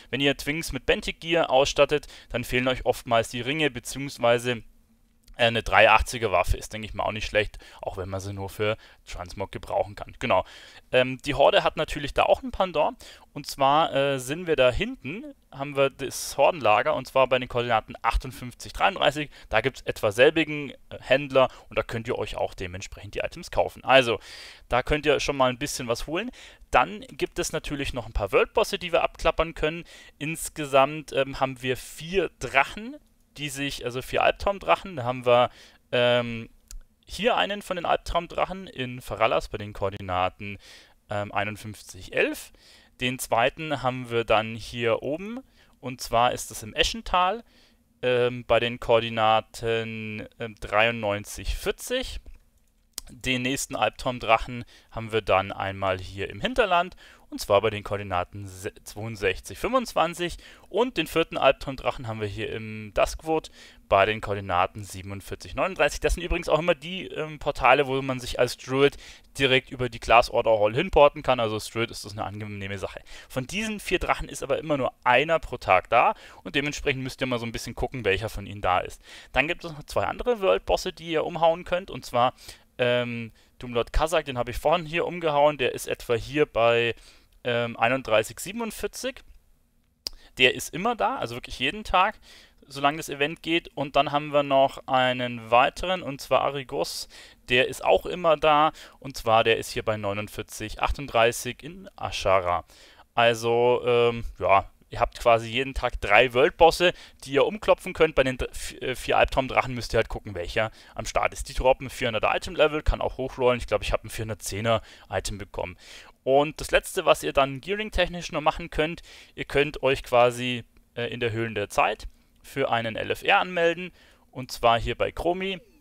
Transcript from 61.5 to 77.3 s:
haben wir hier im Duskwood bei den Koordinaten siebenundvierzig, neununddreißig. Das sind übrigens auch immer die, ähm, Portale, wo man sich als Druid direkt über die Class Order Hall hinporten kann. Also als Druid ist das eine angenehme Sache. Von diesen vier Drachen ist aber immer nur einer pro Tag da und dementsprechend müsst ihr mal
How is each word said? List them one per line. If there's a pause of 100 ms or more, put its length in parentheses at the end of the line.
haben
wir
hier
im
Duskwood (380)
bei
den
Koordinaten
siebenundvierzig,
neununddreißig.
Das
sind
übrigens
auch
immer
die,
ähm,
Portale,
wo
man
sich
als
Druid (400)
direkt
über
die
Class
Order
Hall
hinporten
kann.
Also
als
Druid
ist
das
eine
angenehme
Sache. (280)
Von
diesen
vier
Drachen
ist
aber
immer
nur (120)
einer
pro
Tag
da (300)
und
dementsprechend
müsst
ihr
mal